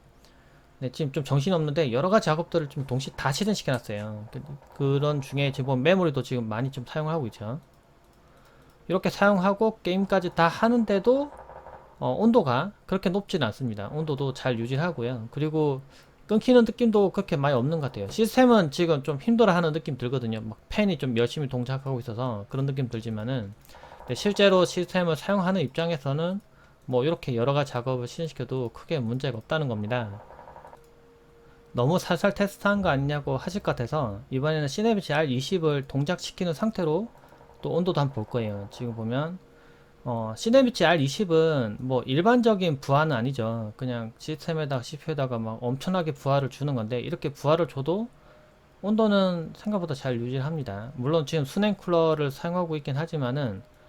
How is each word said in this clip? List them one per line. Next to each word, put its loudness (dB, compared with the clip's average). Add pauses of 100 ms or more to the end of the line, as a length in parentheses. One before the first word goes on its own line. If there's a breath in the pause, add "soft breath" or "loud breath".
(800 soft breath)
네, -4
지금 -4
좀 -2
정신없는데 0
여러 0
가지 4
작업들을 0
좀 -6
동시에 -4
다 -2
실행시켜 0
놨어요. -6
그, -12 (320)
그런 2
중에 -2
지금 -4
보면 0
메모리도 4
지금 -4
많이 -2
좀 -10
사용하고 -4
있죠. -8 (1300 soft breath)
이렇게 0
사용하고 2
게임까지 0
다 4
하는데도, 2 (720)
어, -2
온도가 4 (140)
그렇게 0
높지는 -2
않습니다. -6
온도도 -2
잘 0
유지를 -2
하고요. -4
그리고 0 (440 loud breath)
끊기는 6
느낌도 4
그렇게 -2
많이 2
없는 2
것 -4
같아요. -6
시스템은 4
지금 2
좀 -2
힘들어하는 4
느낌 -4
들거든요. -2
막 -10 (100)
팬이 2
좀 -2
열심히 0
동작하고 -4
있어서 -6
그런 -2
느낌 -2
들지만은, -6 (540 loud breath)
네, -4
실제로 6
시스템을 0
사용하는 0
입장에서는 -2 (460 soft breath)
뭐 0
이렇게 -2
여러 2
가지 0
작업을 -4
실행시켜도 -6
크게 -6
문제가 -2
없다는 -2
겁니다. -4 (1500 loud breath)
너무 2
살살 0
테스트한 0
거 2
아니냐고 0
하실 -6
것 0
같아서 -4
이번에는 0
시네비치 0
알이십을 0
동작시키는 -2
상태로 -2 (540 loud breath)
또 -4
온도도 0
한번 0
볼 -4
거예요. -4
지금 -8
보면, -4 (640 loud breath)
어, -4
시네비치 4
알이십은 2
뭐 -2
일반적인 2
부하는 2
아니죠. -2
그냥 -6
시스템에다가 -4
씨피유에다가 -4
막 -6
엄청나게 -2
부하를 0
주는 -4
건데, -2
이렇게 -6
부하를 2
줘도 -4 (720 loud breath)
온도는 2
생각보다 -2
잘 -2
유지를 -2
합니다. -6
물론 2
지금 -2
수냉 0
쿨러를 2
사용하고 -4
있긴 -4
하지만은, -4 (260 loud breath)